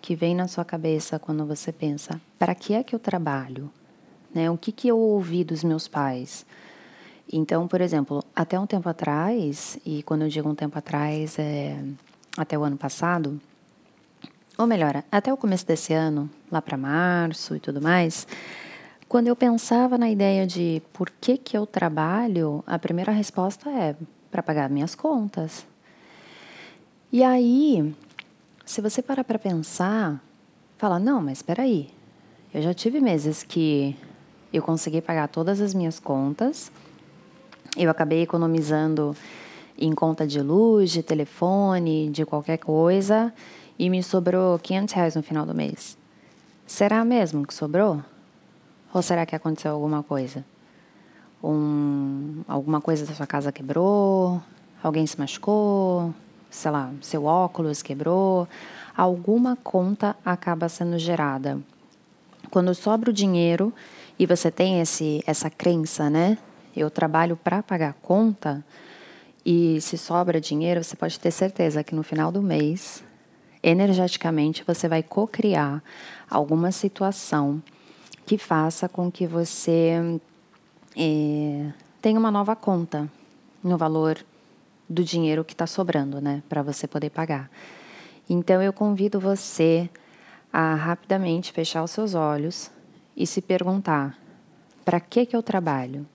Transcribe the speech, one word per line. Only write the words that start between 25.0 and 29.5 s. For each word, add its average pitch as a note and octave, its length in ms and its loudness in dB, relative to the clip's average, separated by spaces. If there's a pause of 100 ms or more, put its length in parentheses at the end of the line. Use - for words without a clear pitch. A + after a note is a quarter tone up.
E B3 120 4
aí, B3 720 6 (680)
se - 160 -6
você G#3+ 200 -2
parar C4 240 -4
pra A3 140 -2
pensar, F3+ 840 -2 (560)